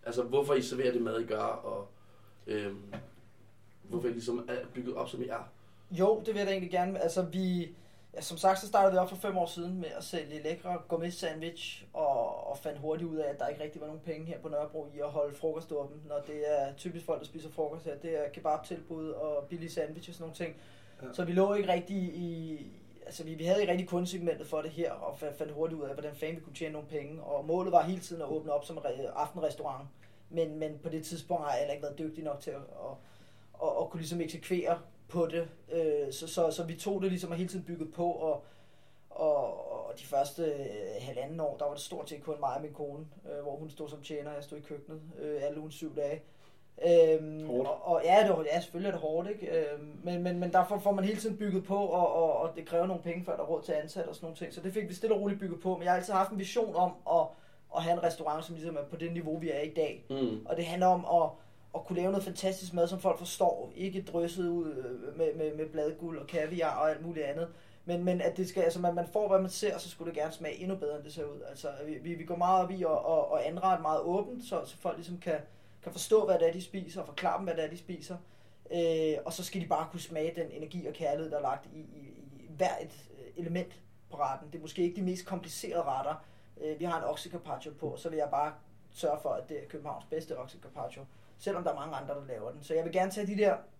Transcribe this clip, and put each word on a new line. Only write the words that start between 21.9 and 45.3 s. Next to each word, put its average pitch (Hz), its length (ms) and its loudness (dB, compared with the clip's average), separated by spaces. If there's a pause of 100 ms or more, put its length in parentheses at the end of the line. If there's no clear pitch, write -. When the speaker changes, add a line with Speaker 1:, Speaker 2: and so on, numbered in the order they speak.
Speaker 2:
i, 165 640 -4 (460)
altså, - 180 -10
vi, 160 100 -6
vi 156 120 -6
havde 190 160 6
ikke 180 100 4
rigtig 180 180 2
kundesegmentet 175 580 0
for 151 140 0
det 156 100 -6
her, 165 200 -2
og - 220 -6
fa-, 147 240 -8
fandt 151 140 -4
hurtigt 160 300 -2
ud 143 60 -4
af, 139 60 -6
hvordan 147 220 -8
fanden 160 200 -4
vi 165 60 -10
kunne - 140 -16
tjene 156 180 -6
nogle 151 140 -8
penge. 151 360 -6
Og 143 220 -2
målet 180 260 2
var 165 120 10
hele 180 180 0
tiden 165 200 -8
at 143 60 -4
åbne 156 240 -2
op 143 140 0
som 165 120 -8
re-, 139 300 -4
aftenrestaurant. 143 800 -4 (420)
Men, 156 300 0
men 151 240 -4
på 165 60 -4
det 156 160 -4
tidspunkt 165 380 -2
har 143 80 0
jeg 135 80 2
heller 143 140 0
ikke 143 100 -6
været 143 160 -6
dygtig 156 240 -6
nok 143 160 -4
til 151 120 -8
at, - 60 -6
at, - 400 -12 (680)
at, 156 60 4 (120)
at - 80 -2
kunne 170 100 -6
ligesom 165 220 -2
eksekvere 170 580 0 (280)
på 170 200 2
det. 165 200 0 (260)
Øh, 147 400 2
så, 165 140 -8
så, 165 240 4
så 175 120 -2
vi 165 120 -4
tog 202 260 -2
det 190 80 2
ligesom 180 220 -2
og 170 60 -4
hele 180 120 -2
tiden 190 160 -6
bygget 170 280 -6
på, 170 180 0
og, 156 320 0 (640)
og, 127 640 2 (160)
og 117 120 -8
de - 60 -14
første, 143 400 0
øh, 107 560 -4
halvanden 135 380 -6
år, 143 180 -2
der 147 80 -2
var 147 80 0
det 143 80 -10
stort 156 280 -10
set 143 140 -10
kun 151 160 -6
mig 135 160 0
og 143 60 -4
min 147 120 -8
kone, 147 320 -8 (260)
øh, 143 120 -8
hvor 143 120 -6
hun 156 140 -10
stod 147 200 -10
som 143 120 -12
tjener, 147 280 -8
og 147 60 -8
jeg 143 80 -8
stod 147 140 -12
i 147 40 -12
køkkenet, 156 400 -12 (180)
øh, 151 240 -2